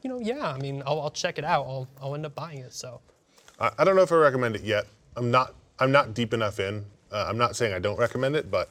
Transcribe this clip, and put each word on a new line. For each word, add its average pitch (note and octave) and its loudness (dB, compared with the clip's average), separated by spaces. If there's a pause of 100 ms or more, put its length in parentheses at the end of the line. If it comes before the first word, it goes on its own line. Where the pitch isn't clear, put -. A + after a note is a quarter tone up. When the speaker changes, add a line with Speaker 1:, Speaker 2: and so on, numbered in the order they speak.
Speaker 1:
"You C4 -8
know, B3+ -8
yeah, A#3+ -6
I C#3+ -6
mean, C#3 -6
I'll, D3 -2
I'll D3 -6
check - -6
it C#3+ -6
out. D#3 0
I'll, C3 -8 (140)
I'll C#3 -8
end D3+ -8
up D3 -14
buying D3+ -12
it." B2+ -16
So. A#2+ -14 (580)
Speaker 2:
I, A2+ 0
I D3+ 4
don't F#3+ 6
know F#3+ 8
if E3+ 2
I E3 6
recommend B2+ 4
it G2+ -8
yet. G#2 0 (320)
I'm B2 -2
not, B2+ 4 (240)
I'm C3+ 4
not C3+ 4
deep A#2 -2
enough G#2+ -2
in. G2+ -4 (260)
Uh, G#2 -4
I'm G#2 -2
not A#2+ 2
saying A2 0
I F#2 -4
don't F#2+ -2
recommend C3 0
it, A2+ -4
but F#2 0